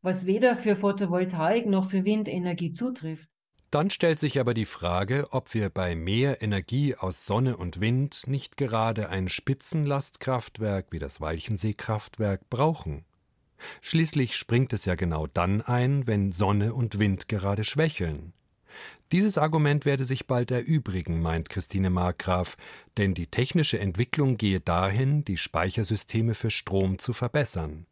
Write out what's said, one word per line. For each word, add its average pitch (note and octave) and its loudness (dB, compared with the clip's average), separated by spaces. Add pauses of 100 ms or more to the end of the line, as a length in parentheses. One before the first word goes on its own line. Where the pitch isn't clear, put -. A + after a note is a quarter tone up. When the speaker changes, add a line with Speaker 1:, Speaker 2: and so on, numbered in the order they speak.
Speaker 1:
was F#3 0
weder A#3+ 4
für G#3 2
Photovoltaik F#3+ 0
noch F#3+ 2
für F#3+ 0
Windenergie F3+ 0
zutrifft. E3 -6 (420)
Speaker 2:
Dann D#3+ 2
stellt E3 2
sich C#3+ 0
aber A#2+ 2
die A2 0
Frage, G2 -2
ob - -4
wir G#2+ 0
bei F2 -2
mehr A2 0
Energie A#2 0
aus - -4
Sonne A#2+ 2
und F2 -6
Wind B2+ 0
nicht C3+ -6
gerade A2 0
ein F#2 -2
Spitzenlastkraftwerk C3 -2
wie E2 -6
das C#2+ -8
Walchenseekraftwerk G2+ -4
brauchen. A#2+ -2 (760)
Schließlich D3+ 0
springt B2 2
es G#2 -2
ja F#2 2
genau D#2+ 0
dann F#2 0
ein, B2 0
wenn G2+ 2
Sonne G2+ 2
und A2+ -2
Wind G2 2
gerade G2+ -2
schwächeln. F2 -2 (800)
Dieses F#3+ 4
Argument D3+ 4
werde C#3 2
sich B2+ -4
bald B2 0
erübrigen, F#2 0
meint E2 0
Christine F#2+ -2
Markgraf, F2+ 0 (400)
denn G2 4
die E2+ -4
technische C3 0
Entwicklung A#2 2
gehe G2 2
dahin, G2+ 2
die F2+ -2
Speichersysteme G#2+ 0
für G#2+ -2
Strom F#2+ 0
zu - -4
verbessern. F2 -2